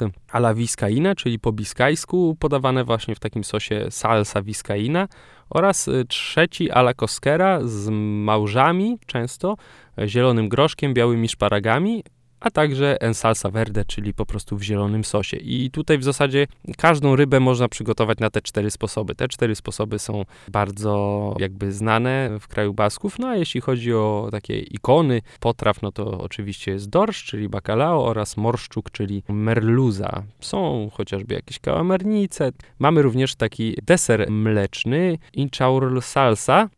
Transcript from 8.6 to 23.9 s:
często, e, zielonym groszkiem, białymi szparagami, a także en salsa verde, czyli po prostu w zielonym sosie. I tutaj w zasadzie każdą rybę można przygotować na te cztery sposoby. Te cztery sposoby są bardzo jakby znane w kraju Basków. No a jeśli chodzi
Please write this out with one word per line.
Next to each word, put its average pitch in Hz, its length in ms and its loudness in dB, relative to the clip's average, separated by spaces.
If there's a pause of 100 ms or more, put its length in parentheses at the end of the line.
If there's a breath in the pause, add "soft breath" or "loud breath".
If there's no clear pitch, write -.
często, 131 520 -4 (400 loud breath)
e, 104 100 -2
zielonym 117 420 2
groszkiem, 139 440 0
białymi 117 360 2
szparagami, 113 760 0 (360)
a 226 120 -2
także 143 500 2
en 113 120 2
salsa 110 360 0
verde, 107 360 0
czyli 101 280 -4
po 110 120 -4
prostu 104 320 -6
w 101 60 -8
zielonym 104 400 0
sosie. - 340 -2
I 123 340 -4
tutaj 156 260 2
w 131 60 -2
zasadzie 139 440 2 (300)
każdą 147 380 4
rybę 135 240 4
można 127 280 4
przygotować 110 520 0
na 110 100 2
te 107 120 -2
cztery 104 300 -2
sposoby. 107 440 -6
Te 127 120 -4
cztery 117 280 0
sposoby 107 440 -6
są 104 260 -4 (260 loud breath)
bardzo 101 880 0
jakby 98 320 -4
znane 113 580 0 (100)
w - 80 -18
kraju 101 260 -2
Basków. 107 460 -2
No 254 80 -4
a 247 80 -2
jeśli 160 260 -2
chodzi 120 320 -2